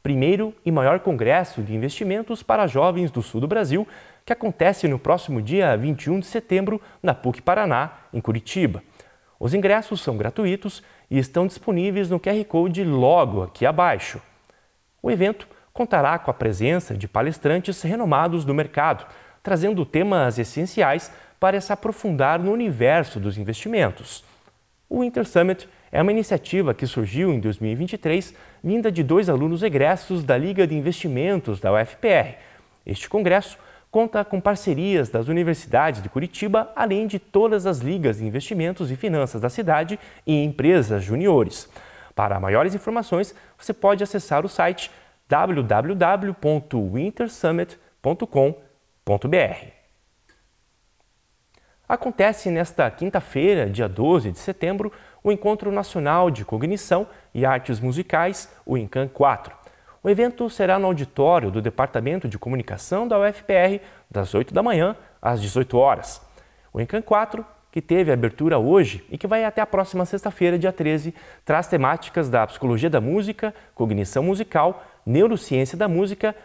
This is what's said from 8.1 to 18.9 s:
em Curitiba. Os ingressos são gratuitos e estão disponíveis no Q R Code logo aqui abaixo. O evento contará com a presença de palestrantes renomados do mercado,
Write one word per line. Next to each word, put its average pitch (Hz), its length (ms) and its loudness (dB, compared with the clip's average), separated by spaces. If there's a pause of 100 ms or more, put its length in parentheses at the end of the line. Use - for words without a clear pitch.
em 117 80 -4
Curitiba. 113 600 -2 (560)
Os 123 160 -4
ingressos 202 460 0
são 123 160 -4
gratuitos 185 640 -4 (300)
e 139 80 2
estão 170 260 0
disponíveis 190 640 -2
no 175 80 0
Q 180 120 -4
R 208 160 0
Code 175 400 0
logo 131 580 4
aqui 92 220 -2
abaixo. 151 560 0 (800)
O 240 100 -2
evento 202 340 0 (280)
contará 170 440 2
com - 140 -4
a - 20 0
presença 117 600 -2
de 98 100 -8
palestrantes 156 760 -2
renomados 170 640 0
do 139 80 0
mercado, 151 520 0 (360)